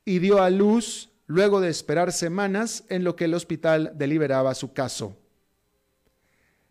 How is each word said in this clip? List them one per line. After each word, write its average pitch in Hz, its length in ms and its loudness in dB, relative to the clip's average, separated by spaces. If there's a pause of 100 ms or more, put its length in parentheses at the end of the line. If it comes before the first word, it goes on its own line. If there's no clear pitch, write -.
y 185 120 0
dio 196 220 6
a 185 80 4
luz 208 640 2 (160)
luego 196 340 2
de 180 80 0
esperar 170 440 -2
semanas 196 760 -4
en 180 160 -2
lo 175 120 -2
que 175 100 -2
el 165 80 0
hospital 160 640 -2
deliberaba 139 580 0
su - 180 -10
caso. 117 460 -8 (1500)